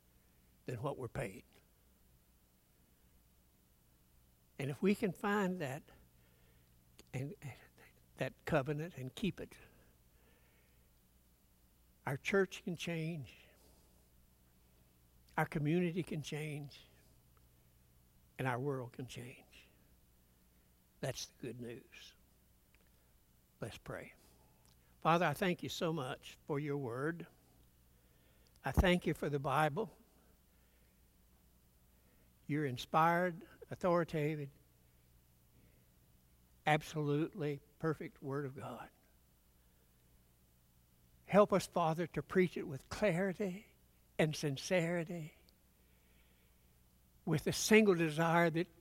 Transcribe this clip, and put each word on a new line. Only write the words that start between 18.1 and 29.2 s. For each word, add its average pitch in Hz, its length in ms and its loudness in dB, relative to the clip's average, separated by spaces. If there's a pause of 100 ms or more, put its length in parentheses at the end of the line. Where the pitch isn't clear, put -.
and 131 100 -2
our 120 100 0
world 131 340 -6
can - 140 -10
change. 123 300 -14 (1600)
That's - 280 -6 (120)
the 135 60 -10
good 123 140 -10
news. - 540 -16 (1500)
Let's 110 180 -8
pray. - 340 -12 (880)
Father, 170 260 4
I 147 80 2
thank 180 280 0
you 143 60 -6
so 165 240 -2
much 135 440 -6 (120)
for 147 100 -2
your 147 180 -2
word. 143 480 -4 (1400)
I 135 80 -2
thank 180 340 4
you 160 80 2
for - 140 -4